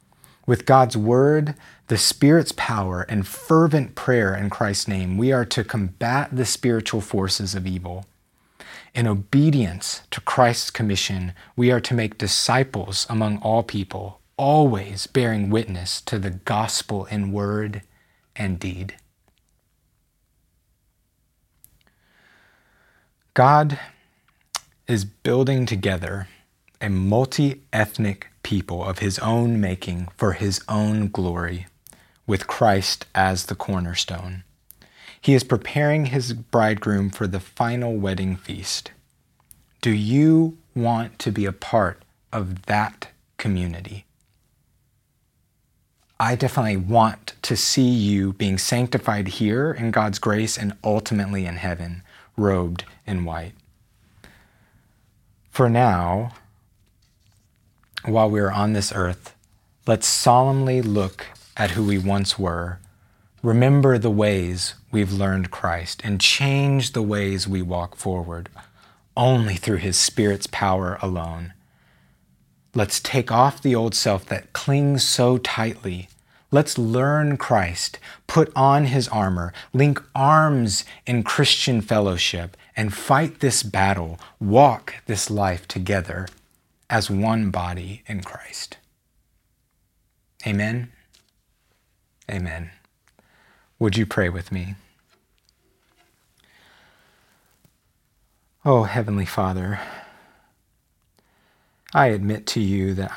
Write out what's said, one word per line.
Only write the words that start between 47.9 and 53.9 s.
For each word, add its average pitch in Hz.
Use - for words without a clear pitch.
being 98
sanctified 113
here 117
in 117
God's 107
grace 110
and 101
ultimately 101
in 85
heaven, 87
robed 90
in 92
white. 82